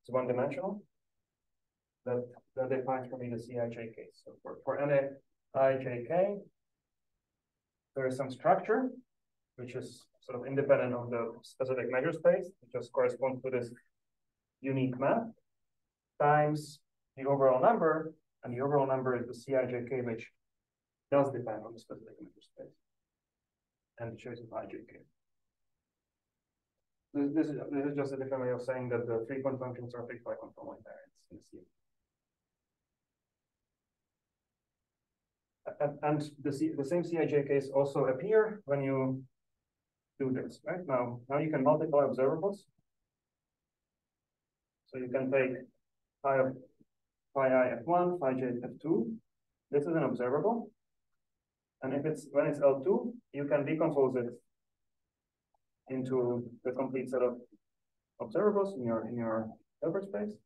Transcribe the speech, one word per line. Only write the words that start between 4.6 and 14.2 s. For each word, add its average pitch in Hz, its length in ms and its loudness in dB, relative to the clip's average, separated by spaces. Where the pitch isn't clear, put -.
for 139 160 -2
any 139 260 2
I 135 260 4
J 123 240 -4
K, 190 300 2
there 131 120 -2
is 131 100 -2
some 127 120 -4
structure, 196 600 2
which 123 180 -12
is 127 320 -12
sort 123 200 -8
of 131 60 -8
independent 135 460 4
of 120 160 -6
the 117 220 -2
specific 127 460 -4
measure 131 220 0
space. 180 360 2
It - 160 -12
just 113 140 -8
corresponds 127 520 0
to 131 60 -4
this 120 220 -4